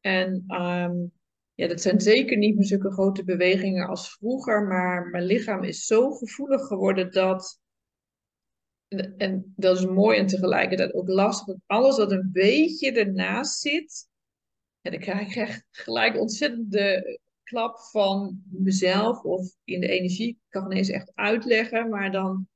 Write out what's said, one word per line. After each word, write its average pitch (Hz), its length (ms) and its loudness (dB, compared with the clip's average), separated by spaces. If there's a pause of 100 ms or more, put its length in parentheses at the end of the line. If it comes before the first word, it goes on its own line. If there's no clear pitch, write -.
En, 185 460 0
ehm, 175 500 -2 (580)
ja, 170 140 -2
dat 170 120 -4
zijn 190 200 4
zeker 214 360 4
niet 208 200 4
meer 196 100 0
zulke 196 260 0
grote 190 320 0
bewegingen 185 640 0
als - 240 -8
vroeger, 220 540 -2
maar 180 400 -2
mijn 175 180 -4
lichaam 185 400 0
is 185 220 -8
zo 233 240 4
gevoelig 269 560 -4
geworden 190 460 0
dat, 185 480 0 (1300)
en, 190 280 -8
en 190 400 -6
dat 185 220 4
is 185 80 2
mooi 202 320 4
en 190 80 2
tegelijkertijd 185 680 0
ook 185 140 -4
lastig, 202 380 2
dat 185 200 -10
alles 262 300 4
wat 202 160 2
een 190 200 0
beetje 269 600 2
ernaast 202 680 0
zit, 311 480 -6 (720)
ja, 175 100 -8
dan 165 100 -10
krijg 196 280 -4
ik 196 80 -8
echt 208 340 -6
gelijk - 460 -2
ontzettend 233 560 -4
de 196 480 0 (220)
klap 233 360 -6
van 196 720 -2
mezelf 190 720 2
of 185 320 -4 (100)
in 180 160 -6
de 185 80 -2
energie. 185 400 0
Ik 233 100 -8 (100)
kan 190 140 -6
het 190 80 -6
niet 190 80 0
eens 196 120 0
echt - 240 -8
uitleggen, 226 760 0
maar 196 240 -4
dan 190 420 -2